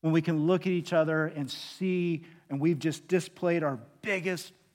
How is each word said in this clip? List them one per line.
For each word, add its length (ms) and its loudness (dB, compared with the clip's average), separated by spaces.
When 120 2
we 100 4
can 260 2
look 140 4
at 100 0
each 200 -2
other 340 2
and 220 -6
see, 760 -2
and 100 -4
we've 200 2
just 260 -4
displayed 560 0
our 160 -2
biggest 480 -4